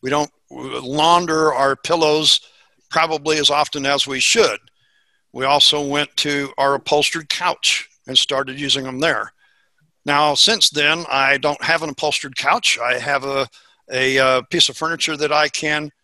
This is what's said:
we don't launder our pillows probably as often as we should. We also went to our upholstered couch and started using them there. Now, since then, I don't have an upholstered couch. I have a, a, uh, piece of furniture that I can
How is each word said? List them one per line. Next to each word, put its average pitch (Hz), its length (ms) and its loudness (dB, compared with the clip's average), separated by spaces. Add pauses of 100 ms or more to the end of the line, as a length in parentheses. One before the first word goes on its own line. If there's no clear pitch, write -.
we 131 60 -6
don't 147 220 -2 (200)
launder 151 1000 0
our 135 240 2
pillows 156 640 2 (480)
probably 156 480 0
as 143 120 2
often 143 360 0
as 139 200 0
we 135 140 -6
should. 139 400 2 (720)
We 127 140 -6
also 147 400 4
went 143 320 -2
to 143 400 -2
our 139 180 2
upholstered 151 540 -2
couch - 580 -2 (200)
and 131 100 0
started 135 420 -2
using 139 240 -2
them 131 160 -8
there. 131 320 -2 (720)
Now, 147 300 2
since 208 360 2
then, 151 400 0
I 135 280 2
don't 143 260 -2
have 165 200 0
an 156 60 -6
upholstered 139 460 -4
couch. 175 440 0
I 123 200 -2
have 139 240 -2
a, 135 240 -4 (420)
a, 131 300 0
uh, 131 300 4
piece 170 180 2
of 135 80 -6
furniture 160 400 -4
that 143 160 -2
I 151 160 2
can 151 420 -4 (140)